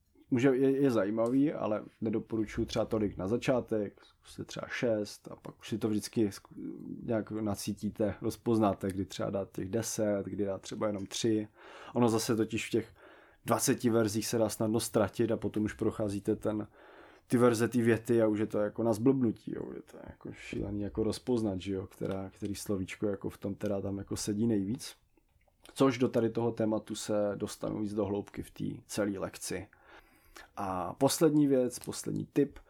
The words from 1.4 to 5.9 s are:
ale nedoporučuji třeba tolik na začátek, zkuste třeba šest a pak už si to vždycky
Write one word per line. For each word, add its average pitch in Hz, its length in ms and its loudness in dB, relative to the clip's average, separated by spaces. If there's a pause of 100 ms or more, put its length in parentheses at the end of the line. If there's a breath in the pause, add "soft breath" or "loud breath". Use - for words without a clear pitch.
ale 107 320 -2 (160)
nedoporučuji 110 640 -2
třeba 110 200 -2
tolik 107 320 0
na 92 120 -4
začátek, 113 760 0
zkuste - 400 -16
třeba - 240 -10
šest 107 600 -2
a - 60 -14
pak - 240 -16
už - 80 -16
si 113 100 -4
to 110 100 0
vždycky 107 400 2